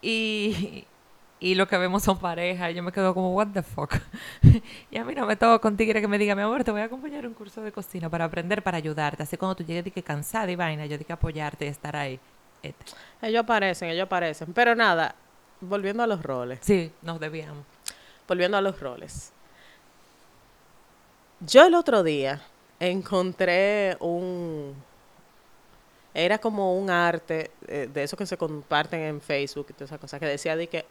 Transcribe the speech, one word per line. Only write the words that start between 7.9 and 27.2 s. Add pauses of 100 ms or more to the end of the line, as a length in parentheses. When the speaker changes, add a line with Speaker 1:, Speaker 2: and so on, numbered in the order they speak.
Speaker 1:
para
aprender,
para
ayudarte".
Así
cuando
tú
llegues
de
que
cansada
y
vaina,
yo
de
que
apoyarte
y
estar
ahí. (440)
Este. (380)
Speaker 2:
Ellos
aparecen,
ellos
aparecen.
Pero
nada, (440)
volviendo
a
los
roles.
Speaker 1:
Sí, (100)
nos
debíamos. (640)
Speaker 2:
Volviendo
a
los
roles. (2000)
Yo
el
otro
día (400)
encontré
un, (1400)
era
como
un
arte, (160)